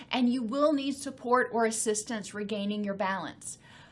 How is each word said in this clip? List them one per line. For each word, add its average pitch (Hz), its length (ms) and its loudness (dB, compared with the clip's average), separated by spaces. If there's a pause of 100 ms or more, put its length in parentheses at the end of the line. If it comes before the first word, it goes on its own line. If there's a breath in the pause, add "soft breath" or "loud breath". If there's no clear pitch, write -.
(120)
and 247 200 4
you 254 120 0
will 277 280 4
need 277 240 0
support 247 560 0
or 226 140 4
assistance 214 720 -2
regaining 208 480 -2
your 202 100 -2
balance. 190 640 -4 (340 loud breath)